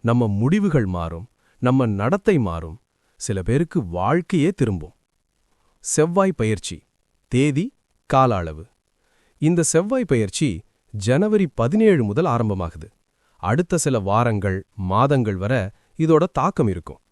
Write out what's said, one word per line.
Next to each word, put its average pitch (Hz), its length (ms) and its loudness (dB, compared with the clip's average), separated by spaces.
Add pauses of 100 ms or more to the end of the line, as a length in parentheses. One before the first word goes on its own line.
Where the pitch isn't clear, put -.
நம்ம 117 280 2
முடிவுகள் 135 580 2
மாறும், 85 420 -6 (300)
நம்ம 127 280 2
நடத்தை 131 520 0
மாறும், 82 420 -6 (360)
சில 98 260 -6
பேருக்கு 127 440 -2
வாழ்க்கையே 139 640 0
திரும்பும். 101 440 -4 (880)
செவ்வாய் 175 560 0
பெயர்ச்சி, 107 440 -4 (480)
தேதி, 143 460 0 (320)
கால 131 300 4
அளவு. 80 300 -8 (720)
இந்த 170 240 2
செவ்வாய் 208 460 0
பெயர்ச்சி 107 520 -2 (300)
ஜனவரி 170 560 0
பதினேழு 160 580 2
முதல் 104 200 0
ஆரம்பமாகுது. 101 680 -4 (460)
அடுத்த 147 400 -2
சில 131 220 0
வாரங்கள், 98 760 0
மாதங்கள் 107 600 0
வரை 101 320 -2 (300)
இதோட 160 340 4
தாக்கம் 143 360 0
இருக்கும். 87 320 -8 (120)